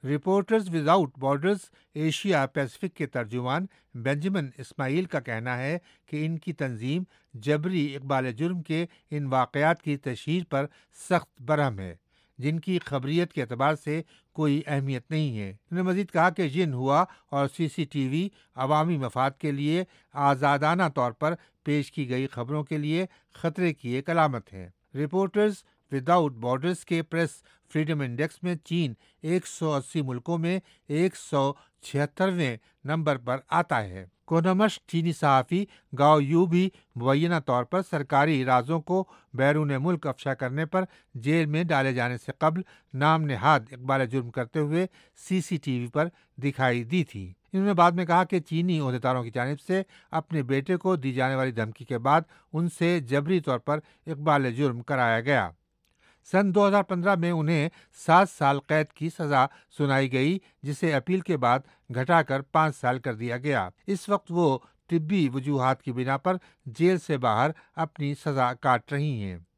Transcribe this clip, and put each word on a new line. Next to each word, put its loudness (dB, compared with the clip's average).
Reporters 0
وداؤٹ 2
Borders 0
ایشیا 0
Pacific -6
کے -6
ترجمان -4
بینجمن -2
اسماعیل -4
کا -4
کہنا -6
ہے -4
کہ -4
ان -4
کی -8
تنظیم -4
جبری -2
اقبال -2
جرم -4
کے -4
ان -4
واقعات 0
کی -4
تشہیر -4
پر -2
سخت -2
برہم 0
ہے، -10
جن -2
کی -2
خبریت -2
کے -4
اعتبار 0
سے -4
کوئی 2
اہمیت -4
نہیں -2
ہے۔ -6
انہوں -6
نے 0
مزید -2
کہا 4
کہ -2
جن 0
ہوا 2
اور 0
سی -2
سی -4
ٹی -4
وی -2
عوامی 2
مفاد -2
کے -4
لیے 0
آزادانہ 2
طور 0
پر -2
پیش -2
کی -6
گئی -2
خبروں -6
کے -6
لیے -2
خطرے -2
کی -10
ایک -4
علامت 0
ہے۔ -14
Reporters 0
وداؤٹ 2
Borders -4
کے -2
پریس -2
فریڈم -2
انڈیکس -4
میں -2
چین -2
ایک -2
سو -4
اسی -2
ملکوں -4
میں 0
ایک 0
سو 0
چھہترویں -2
نمبر 0
پر -4
آتا 0
ہے۔ -12
کوہ 2
نمشق 0
چینی 0
صحافی 2
گاؤ 6
یو 4
بھی 2
مبینہ 2
طور 2
پر -2
سرکاری 2
رازوں 2
کو -2
بیرون 2
ملک -2
افشا -4
کرنے -4
پر -2
جیل 2
میں 0
ڈالے 2
جانے -2
سے -10
قبل 2
نام 4
نہاد 4
اقبال 0
جرم -4
کرتے -6
ہوئے 0
سی 2
سی -4
ٹی -2
وی -4
پر -2
دکھائی 0
دی 0
تھی۔ -12
انہوں 0
نے 2
بعد 6
میں -2
کہا 4
کہ -2
چینی 0
عہدیداروں 0
کی -10
جانب -4
سے -2
اپنے -4
بیٹے 0
کو 0
دی -2
جانے 0
والی 0
دھمکی -6
کے -4
بعد 4
ان 0
سے 0
جبری 0
طور -2
پر -2
اقبال 0
جرم 0
کرایا 2
گیا۔ 0
سن 2
دو 6
ہزار 4
پندرہ 0
میں 0
انہیں 0
سات 8
سال 2
قید 0
کی -6
سزا 2
سنائی 2
گئی، 2
جسے -2
اپیل 0
کے -2
بعد 4
گھٹا 4
کر -2
پانچ 0
سال 0
کر -6
دیا -6
گیا۔ 0
اس -4
وقت -2
وہ 2
طبی 2
وجوہات 0
کی -8
بنا -2
پر 0
جیل 2
سے -4
باہر 2
اپنی -4
سزا -2
کاٹ 0
رہی -2
ہیں۔ -8